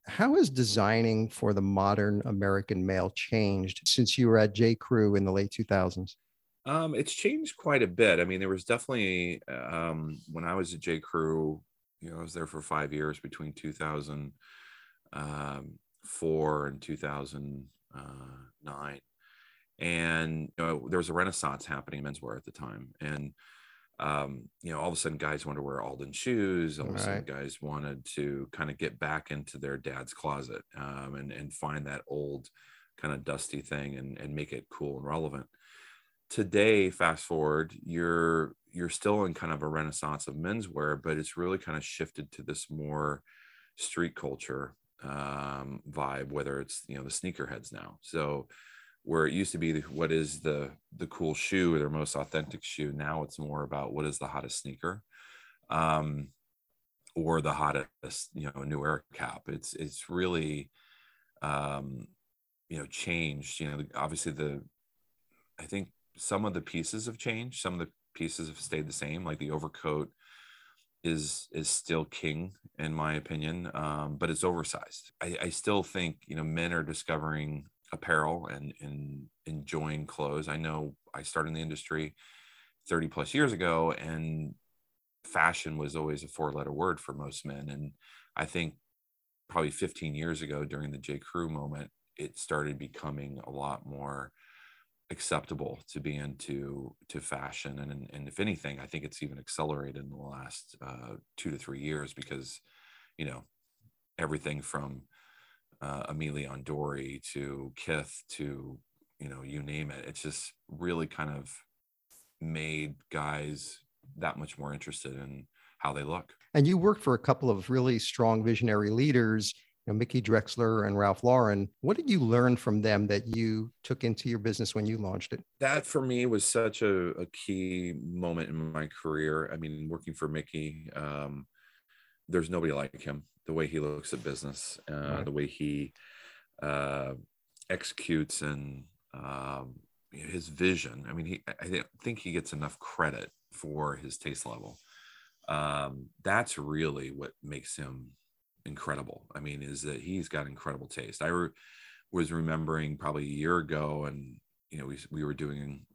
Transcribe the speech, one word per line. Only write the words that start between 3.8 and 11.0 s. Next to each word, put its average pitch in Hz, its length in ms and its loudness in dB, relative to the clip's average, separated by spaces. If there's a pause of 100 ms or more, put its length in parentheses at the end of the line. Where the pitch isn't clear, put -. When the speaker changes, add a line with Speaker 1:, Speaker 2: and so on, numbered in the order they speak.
Speaker 1:
since - 320 6
you 120 120 8
were 113 80 12
at 104 180 8
J. 117 200 8
Crew 107 400 6
in 98 100 6
the 95 80 4
late 98 180 2
two 110 140 -2
thousands? 92 500 4 (500)
Speaker 2:
Um, 156 300 2
it's 151 180 2
changed 302 440 2
quite 143 260 6
a 104 40 8
bit. 90 340 8
I - 20 6
mean, 92 160 2
there 95 80 0
was 95 160 2
definitely, 95 840 2
um, 78 720 -2 (100)
when 82 140 -4
I 85 100 0
was 90 180 0
at 82 60 -8
J. 82 200 0
Crew, 78 640 0 (380)